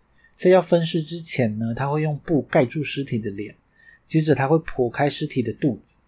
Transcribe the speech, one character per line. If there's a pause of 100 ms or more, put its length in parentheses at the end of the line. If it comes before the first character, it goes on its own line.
(360)
在
要
分
尸
之
前
呢，
他
会
用
布
盖
住
尸
体
的
脸， (500)
接
着
他
会
剖
开
尸
体
的
肚
子， (100)